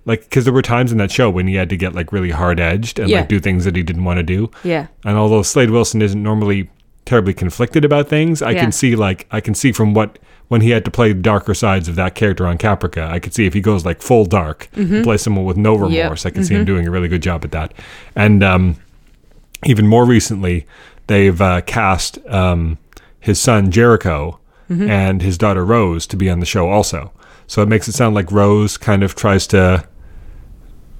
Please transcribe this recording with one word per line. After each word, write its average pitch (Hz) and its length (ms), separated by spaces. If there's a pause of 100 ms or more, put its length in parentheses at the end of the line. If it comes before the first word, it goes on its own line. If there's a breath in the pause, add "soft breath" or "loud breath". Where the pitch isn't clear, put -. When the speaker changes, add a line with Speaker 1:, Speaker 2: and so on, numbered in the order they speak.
Speaker 1:
like, 113 240
'cause 127 140
there 127 100
were 131 80
times 123 300
in 113 60
that 98 120
show 123 180
when 92 200
he 95 80
had 90 120
to 98 80
get, 87 180
like, 85 180
really 92 180
hard-edged 87 680
and, 98 120
Speaker 2:
Yeah. 98 80
Speaker 1:
like, 80 100
do 101 120
things 90 260
that 87 100
he 92 60
didn't 87 220
wanna 90 180
do. 92 280 (140 loud breath)
Speaker 2:
Yeah. 160 220 (180)
Speaker 1:
And 104 140
although 107 240
Slade 123 280
Wilson 113 300
isn't 104 220
normally 104 480 (340)
terribly 98 300
conflicted 123 500
about 143 240
things, 156 320
I 117 120
Speaker 2:
Yeah. 175 100
Speaker 1:
can 110 100
see, 120 240
like, 98 340
I 107 100
can 107 120
see 123 200
from 107 200
what, 107 260 (300 soft breath)
when 117 140
he 117 80
had 113 160
to - 40
play 113 220
darker 98 420
sides 95 340
of 85 80
that 92 180
character 92 320
on 87 100
Caprica, 87 540
I 87 80
could - 160
see 110 120
if 80 60
he 104 80
goes, 98 240
like, 85 160
full 113 240
dark 85 500
and 202 120
Speaker 2:
Mm-hmm. 208 160
Speaker 1:
plays - 180
someone 98 240
with 92 140
no 110 160
Speaker 2:
Yep. 87 300
Speaker 1:
remorse, - 200
I 87 60
can 190 140
see 160 100
him 202 60
Speaker 2:
Mm-hmm. 196 140
Speaker 1:
doing 87 140
a - 20
really 90 180
good 85 140
job 85 220
at 76 80
that. 78 220 (420 loud breath)
And, 104 260
um, 92 340 (880)
even 107 200
more 117 200
recently, 98 600 (420 loud breath)
they've, 98 320
uh, 90 220
cast, 95 640
um, 87 520 (420 soft breath)
his 104 180
son 104 320
Jericho 90 680 (320 soft breath)
Speaker 2:
Mm-hmm. 180 180
Speaker 1:
and 95 320
his 90 160
daughter 95 280
Rose 95 420
to 104 100
be 92 140
on 87 80
the 87 80
show 87 220
also. 98 420 (380 soft breath)
So - 120
it 104 80
makes 110 200
it 107 40
sound 110 220
like 92 160
Rose 104 460
kind 101 260
of 95 140
tries 98 320
to, 92 340 (1160 soft breath)